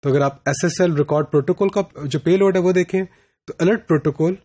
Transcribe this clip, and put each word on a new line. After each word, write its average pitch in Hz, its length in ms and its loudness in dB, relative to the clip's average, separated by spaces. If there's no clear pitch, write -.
तो 143 80 -2
अगर 139 120 2
आप 139 260 -4
एसएसएल 170 480 0
रिकॉर्ड 147 300 0
प्रोटोकॉल 175 520 0
का 160 280 -6
जो 123 120 -4
पेलोड 190 380 2
है 185 60 0
वो 180 100 2
देखें, 180 340 0
तो - 140 -12
अलर्ट 190 260 2
प्रोटोकॉल 160 580 0